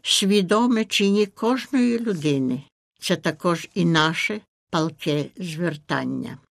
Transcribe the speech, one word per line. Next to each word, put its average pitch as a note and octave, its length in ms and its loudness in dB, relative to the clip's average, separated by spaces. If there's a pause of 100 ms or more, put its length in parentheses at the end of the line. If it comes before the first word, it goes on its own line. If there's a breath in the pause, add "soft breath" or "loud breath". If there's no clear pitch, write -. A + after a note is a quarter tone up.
свідоме G#3 840 2
чи G3+ 240 0
ні G#3 160 4
кожної A#3+ 760 0
людини, C#3+ 640 -2 (360)
це F#3 160 0
також E3 580 -4
і F3 120 0
наше E3 560 0 (280)
палке D#3 560 -2 (120)
звертання. C#3+ 1000 -6 (180)